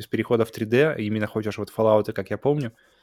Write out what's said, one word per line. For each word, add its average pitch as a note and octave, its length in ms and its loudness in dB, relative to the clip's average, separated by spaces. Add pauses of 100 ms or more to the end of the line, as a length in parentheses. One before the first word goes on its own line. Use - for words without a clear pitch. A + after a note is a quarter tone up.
с A2+ 60 -14
перехода A2 380 0
в - 60 -14
три - 160 -6
дэ, C#3 320 2
именно G#2+ 280 -2
хочешь G#2 320 -4
вот G#2 180 -8
Fallout'а, G#2+ 360 4
как - 180 -6
я G#2+ 80 -6
помню, C#3+ 340 -2 (300)